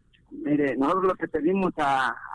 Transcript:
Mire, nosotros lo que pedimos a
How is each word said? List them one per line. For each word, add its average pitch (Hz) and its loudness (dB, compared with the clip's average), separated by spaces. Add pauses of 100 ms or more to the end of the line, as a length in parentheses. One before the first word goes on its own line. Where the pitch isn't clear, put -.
(300)
Mire, 147 0
nosotros 165 2
lo 185 2
que 165 -6
pedimos 180 0
a 135 0 (200)